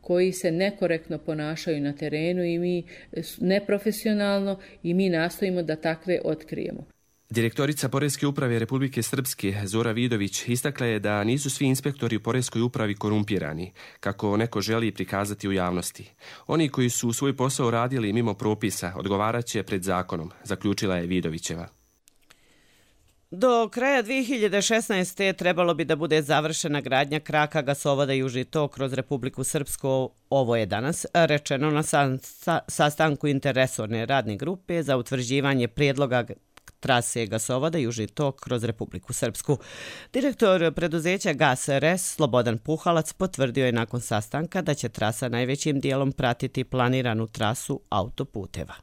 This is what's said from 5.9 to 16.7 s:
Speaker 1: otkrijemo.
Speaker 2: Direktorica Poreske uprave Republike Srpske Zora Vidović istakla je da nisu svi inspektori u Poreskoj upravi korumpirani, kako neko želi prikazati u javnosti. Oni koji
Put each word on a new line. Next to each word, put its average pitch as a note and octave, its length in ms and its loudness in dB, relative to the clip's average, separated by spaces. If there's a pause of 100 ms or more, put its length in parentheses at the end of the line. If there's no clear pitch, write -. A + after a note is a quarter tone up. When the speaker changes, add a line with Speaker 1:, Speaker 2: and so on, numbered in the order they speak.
Speaker 1:
otkrijemo. - 600 -4 (460)
Speaker 2:
Direktorica C3 580 0
Poreske C#3 380 0
uprave C#3 320 0
Republike C3 440 -2
Srpske A2+ 520 -2 (100)
Zora A2 280 0
Vidović A2+ 560 -2
istakla B2 380 -2
je A2 120 0
da G#2 260 0
nisu C3+ 260 0
svi C#3 160 0
inspektori C3 500 0
u G#2 60 -2
Poreskoj A#2 400 0
upravi A2+ 320 -2
korumpirani, G2 800 -2 (280)
kako G2+ 360 0
neko A2 240 0
želi A2 320 0
prikazati G2+ 560 -4
u G2 40 2
javnosti. F2+ 580 -2 (360)
Oni D#3 220 2
koji B2 220 0